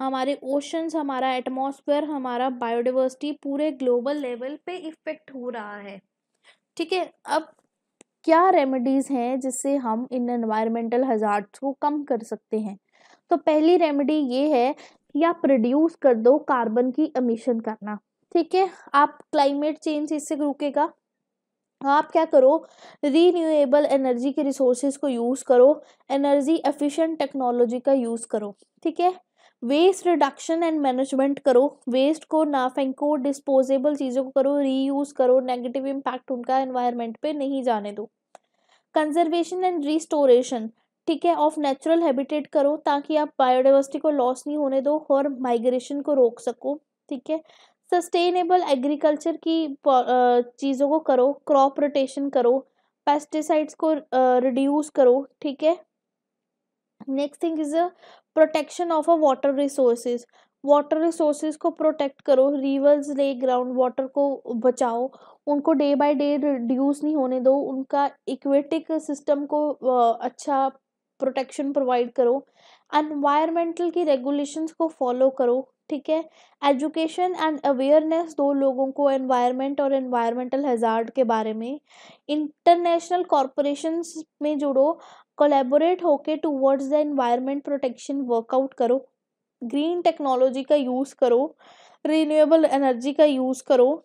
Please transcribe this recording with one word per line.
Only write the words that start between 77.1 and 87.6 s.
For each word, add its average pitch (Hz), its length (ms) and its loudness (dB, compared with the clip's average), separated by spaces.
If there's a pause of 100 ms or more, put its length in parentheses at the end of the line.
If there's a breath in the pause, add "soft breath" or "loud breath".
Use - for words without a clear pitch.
and 311 280 -2
awareness 311 760 2
दो 285 160 2
लोगों 269 380 0
को 285 200 0
एनवायरनमेंट 262 720 0
और 277 140 0
एनवायरमेंटल 254 680 -2
हैजार्ड 226 460 0
के 262 140 -2
बारे 220 280 -2
में, 233 280 -10 (480 loud breath)
इंटरनेशनल 339 960 0
कॉरपोरेशंस 311 1000 -2 (180)
में 302 160 -2
जुड़ो, 285 400 2 (380 loud breath)
कोलैबोरेट 294 680 2
होके 302 320 0
towards 277 460 0
the 294 240 0
environment 269 560 -2